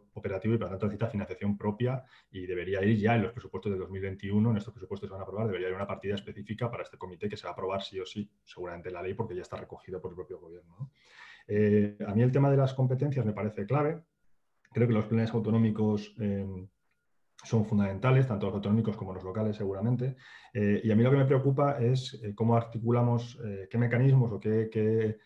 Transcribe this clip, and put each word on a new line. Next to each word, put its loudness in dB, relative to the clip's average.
operativo -2
y 4
por -4
lo -6
tanto -2
necesita -2
financiación -4
propia -2
y -10
debería -2
ir 4
ya 4
en 4
los -2
presupuestos -8
de -2
dos -8
mil -8
veintiuno, 0
en 2
estos -6
presupuestos -10
que -14
van -10
a -10
aprobar, -4
debería -4
haber -4
una -6
partida -6
específica -8
para -8
este -16
comité -10
que -8
se -14
va -8
a -10
aprobar -4
sí -10
o -6
sí, -8
seguramente -12
la -10
ley, -6
porque -6
ya -8
está -12
recogido -14
por -10
el -18
propio -14
gobierno, -20
¿no? -12
Eh, 4
a -4
mí 4
el 4
tema 4
de 4
las 2
competencias 0
me 0
parece -6
clave. 0
Creo 4
que 4
los 2
planes 2
autonómicos, 2
eh, -2
son 0
fundamentales, 2
tanto -2
los -2
autonómicos 0
como -8
los -10
locales, -4
seguramente. -2
Eh, 2
y 2
a 6
mí 8
lo 6
que 6
me 4
preocupa 2
es, 0
eh, -8
cómo 4
articulamos, 0
eh, -8
qué 0
mecanismos 4
o -4
qué, 0
qué, 2